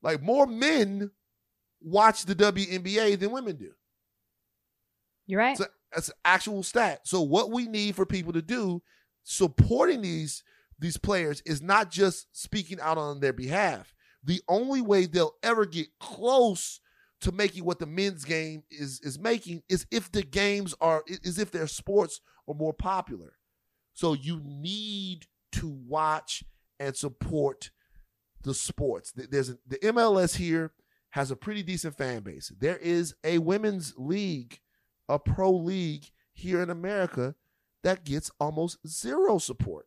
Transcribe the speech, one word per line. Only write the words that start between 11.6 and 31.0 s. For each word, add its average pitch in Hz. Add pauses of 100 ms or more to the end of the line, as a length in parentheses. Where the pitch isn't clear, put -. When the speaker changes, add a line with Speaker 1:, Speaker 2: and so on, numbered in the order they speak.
Speaker 1:
not 196
just 180 (100)
speaking 185
out 160
on 147
their 139
behalf. 131 (300)
The 175
only 254
way 202
they'll 165
ever 226
get 160 (100)
close 233 (420)
to 185
making 190
what 170
the 165
men's 170
game 156
is, 139
is 139
making 185
is -
if 226
the 202
games 196
are, 160
i-, 185
is 175
if 208
their 160
sports 196 (280)
are 156
more 156
popular. 180 (600)
So 170
you 151
need 185 (260)
to 165
watch 151 (360)
and 139
support 143 (720)
the 135
sports. -
Th-, 127
there's 131
a, 123
the 131
M 226
L 220
S 180
here 165 (380)